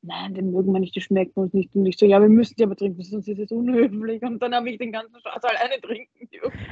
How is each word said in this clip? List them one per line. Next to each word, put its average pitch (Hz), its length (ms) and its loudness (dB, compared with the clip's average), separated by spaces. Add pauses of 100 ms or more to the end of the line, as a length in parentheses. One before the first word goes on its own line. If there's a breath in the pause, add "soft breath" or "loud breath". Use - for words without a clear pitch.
„Nein, 185 320 -12
den 190 180 -4
mögen 190 200 0
wir 190 80 0
nicht, 180 160 -4
die 196 40 -6
schmecken 185 400 -2
uns 190 120 -2
nicht.“ 190 240 -2
Und 196 100 2
ich 185 120 -2
so, 208 80 6
„Ja, 196 140 8
wir 208 80 8
müssen 220 280 6
die 226 80 4
aber 196 120 -4
trinken, 185 260 -6
sonst 190 260 -10
ist 208 100 -6
es 208 140 -8
unhöflich.“ 226 720 -2
Und 233 200 -6
dann 247 120 -4
hab 240 120 -2
ich 233 120 -8
den 240 140 -8
ganzen 226 280 -12
Scheiß - 240 -12
alleine 240 360 -2
trinken 233 500 -12
dürfen. - 280 -10 (140 loud breath)